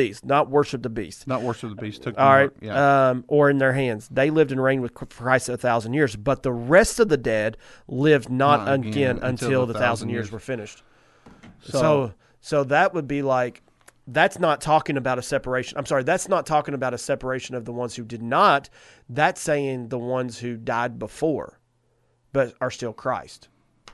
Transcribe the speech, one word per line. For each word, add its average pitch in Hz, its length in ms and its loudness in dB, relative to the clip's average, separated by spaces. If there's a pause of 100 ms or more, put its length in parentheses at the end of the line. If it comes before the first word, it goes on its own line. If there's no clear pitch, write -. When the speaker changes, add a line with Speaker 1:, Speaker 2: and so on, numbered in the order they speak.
Speaker 1:
these, 107 200 -2
not 139 280 2
worship 135 320 0
the 120 80 -6
beast. 110 360 -10
Speaker 2:
Not 127 140 -2
worship 117 300 -6
the 98 100 -12
beast, 107 220 -10
took 117 140 -8
the - 60 0
Speaker 1:
All 139 80 6
right. 135 120 8
Speaker 2:
mark, 139 180 0
yeah. 135 500 2
Speaker 1:
Um, 127 160 -4
or 147 220 4
in 143 80 4
their 135 160 4
hands. 123 380 -2
They 135 180 2
lived 151 240 2
and 131 100 -2
reigned 131 200 2
with 120 100 -6
Christ - 560 -2
a 123 80 -4
thousand 117 380 0
years, 147 200 2
but 110 280 -2
the 131 100 -2
rest 151 480 4
of 214 80 4
the 151 80 2
dead 110 400 -2 (320)
lived 139 400 4
not 127 380 2
Speaker 2:
Not 139 80 2
Speaker 1:
again 123 160 -2
Speaker 2:
again 131 200 0 (120)
Speaker 1:
until 127 60 -2
Speaker 2:
until 127 380 0
Speaker 1:
the 117 60 -4
Speaker 2:
the 107 60 -4
Speaker 1:
thousand 120 100 2
Speaker 2:
thousand 117 220 -4
Speaker 1:
years 117 160 -4
Speaker 2:
years. 101 60 -14
Speaker 1:
were 110 80 -12
finished. 113 420 -10 (800)
Speaker 2:
So - 180 -4
Speaker 1:
So, 139 340 2 (280)
so 143 220 0
that 160 280 2
would 151 160 -4
be 143 140 -2
like, 127 400 -2 (440)
that's 156 320 0
not 160 220 2
talking 151 380 2
about 127 200 -2
a 123 40 -8
separation. 127 560 -4
I'm 135 80 -6
sorry, 135 160 0
that's 175 260 0
not 175 160 0
talking 151 300 0
about 127 180 -2
a 120 60 -8
separation 127 560 -6
of 120 100 -8
the 123 80 -10
ones 120 240 -6
who 120 80 -10
did 113 180 -12
not. 139 460 2 (400)
That's 147 320 -2
saying 135 480 -4
the 127 100 -6
ones 123 420 -6
who 120 160 -8
died 117 420 -4
before, 117 600 -4 (760)
but 131 280 0
are 127 100 -2
still 117 220 -8
Christ, - 560 -8 (460)